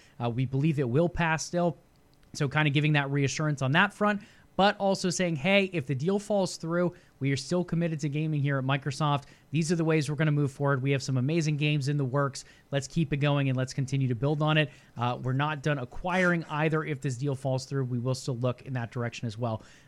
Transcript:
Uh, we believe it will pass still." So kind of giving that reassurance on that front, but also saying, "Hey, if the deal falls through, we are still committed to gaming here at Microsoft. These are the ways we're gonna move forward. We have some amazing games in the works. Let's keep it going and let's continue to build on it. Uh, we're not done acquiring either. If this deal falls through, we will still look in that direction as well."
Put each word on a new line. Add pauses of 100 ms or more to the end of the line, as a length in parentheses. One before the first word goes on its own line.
(240)
Uh,
we
believe
it
will
pass
still." (560)
So
kind
of
giving
that
reassurance
on
that
front, (340)
but
also
saying,
"Hey,
if
the
deal
falls
through, (260)
we
are
still
committed
to
gaming
here
at
Microsoft. (280)
These
are
the
ways
we're
gonna
move
forward.
We
have
some
amazing
games
in
the
works. (280)
Let's
keep
it
going
and
let's
continue
to
build
on
it. (280)
Uh,
we're
not
done
acquiring
either.
If
this
deal
falls
through,
we
will
still
look
in
that
direction
as
well." (240)